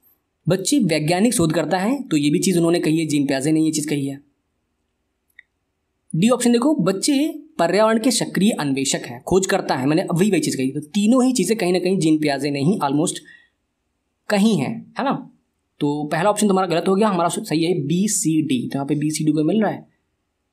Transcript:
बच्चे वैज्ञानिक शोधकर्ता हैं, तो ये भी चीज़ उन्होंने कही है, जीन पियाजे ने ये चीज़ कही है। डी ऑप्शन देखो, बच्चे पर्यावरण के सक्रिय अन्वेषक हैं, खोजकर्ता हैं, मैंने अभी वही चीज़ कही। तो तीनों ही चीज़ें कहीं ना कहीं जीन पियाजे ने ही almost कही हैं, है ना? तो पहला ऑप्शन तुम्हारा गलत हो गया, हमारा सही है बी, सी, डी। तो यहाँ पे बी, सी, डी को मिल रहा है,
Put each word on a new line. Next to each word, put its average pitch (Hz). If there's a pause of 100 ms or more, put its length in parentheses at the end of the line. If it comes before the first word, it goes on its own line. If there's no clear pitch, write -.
(500)
बच्चे 190
वैज्ञानिक 175
शोधकर्ता 160
हैं, 240
तो 160
ये 147
भी 165
चीज़ 185
उन्होंने 170
कही 165
है, 165
जीन 143
पियाजे 139
ने 156
ये 156
चीज़ 151
कही 143
है। 139 (1900)
डी 185
ऑप्शन 240
देखो, 247
बच्चे 269 (200)
पर्यावरण 214
के 240
सक्रिय 196
अन्वेषक 139
हैं, 120
खोजकर्ता 185
हैं, 131
मैंने 156
अभी 180
वही 175
चीज़ 131
कही। 131
तो 151
तीनों 214
ही 254
चीज़ें 220
कहीं 175
ना 180
कहीं 180
जीन 156
पियाजे 143
ने 143
ही 175
almost 147 (1160)
कही 208
हैं, -
है 233
ना? - (480)
तो 147
पहला 160
ऑप्शन 208
तुम्हारा 185
गलत 170
हो 190
गया, 214
हमारा 175
सही 165
है 175
बी, 170
सी, 156
डी। 131
तो 120
यहाँ 139
पे 151
बी, 151
सी, 156
डी 156
को 156
मिल 185
रहा 190
है, - (640)